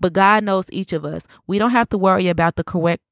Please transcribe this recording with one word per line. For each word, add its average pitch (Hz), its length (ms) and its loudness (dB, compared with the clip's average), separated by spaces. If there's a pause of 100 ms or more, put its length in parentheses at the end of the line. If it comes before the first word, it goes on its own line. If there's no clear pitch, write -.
but 175 140 0
God 202 280 4
knows 190 300 -2
each 190 220 -6
of 151 100 -6
us. 156 220 -10 (200)
We 190 120 -2
don't 220 100 2
have 240 220 0
to 214 80 -2
worry 185 300 2
about 170 280 0
the 170 80 -4
correct 170 480 -2